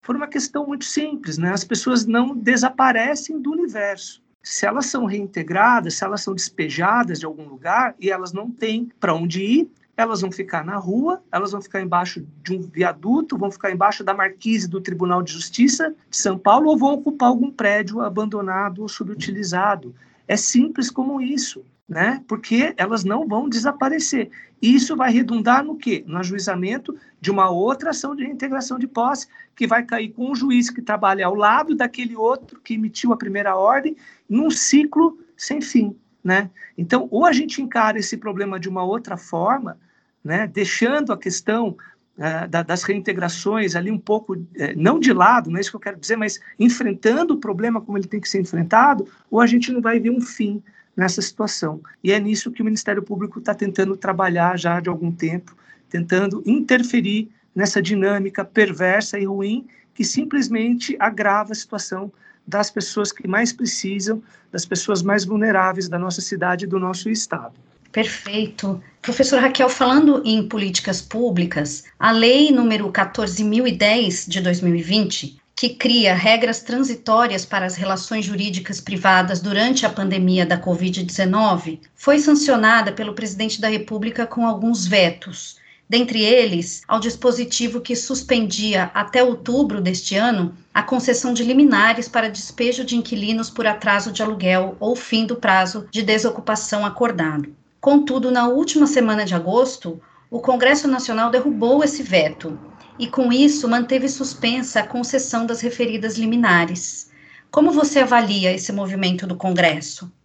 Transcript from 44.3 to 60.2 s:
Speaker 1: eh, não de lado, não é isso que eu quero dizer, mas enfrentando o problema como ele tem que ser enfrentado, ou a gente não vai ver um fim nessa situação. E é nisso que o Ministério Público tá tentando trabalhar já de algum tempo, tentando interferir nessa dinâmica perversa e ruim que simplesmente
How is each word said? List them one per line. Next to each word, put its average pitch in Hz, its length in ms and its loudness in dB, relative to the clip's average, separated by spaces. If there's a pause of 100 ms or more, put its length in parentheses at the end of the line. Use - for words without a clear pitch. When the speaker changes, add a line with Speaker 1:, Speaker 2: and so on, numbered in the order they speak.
Speaker 1:
eh, - 180 -4
não 214 240 4
de 254 140 4
lado, 180 380 4
não 175 80 -2
é - 20 -2
isso 196 100 -4
que 220 60 -16
eu - 40 -12
quero 196 180 -10
dizer, 214 180 -4
mas 214 240 -4 (180)
enfrentando 240 760 2
o 208 40 -2
problema 214 420 -2
como 202 160 -8
ele 190 120 -4
tem 208 120 -4
que - 80 -10
ser 196 120 0
enfrentado, 180 640 2 (240)
ou 220 100 2
a 240 60 8
gente 240 260 2
não 247 80 0
vai 233 200 2
ver 226 100 0
um 247 100 0
fim 208 420 -4 (340)
nessa 185 260 0
situação. 165 580 -6 (220)
E 185 100 2
é 214 60 4
nisso 214 320 -2
que - 120 -14
o - 20 0
Ministério 214 380 -2
Público 202 380 -8
tá 208 140 -4
tentando 190 420 -2
trabalhar 180 640 0
já 170 220 0
de 175 80 -4
algum 165 240 -4
tempo, 170 440 -6 (320)
tentando 185 560 -2
interferir 226 840 0 (240)
nessa 196 260 0
dinâmica 196 640 -2
perversa 196 720 0
e 196 60 -2
ruim 196 420 -4 (280)
que 240 100 -2
simplesmente 240 960 -2